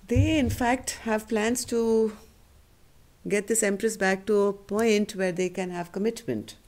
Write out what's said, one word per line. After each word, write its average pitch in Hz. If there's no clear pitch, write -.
They, 285
in 247
fact, 254
have 220
plans 226
to 226
get 202
this 220
Empress 202
back 190
to 208
a 202
point 208
where 185
they 180
can 180
have 175
commitment. 190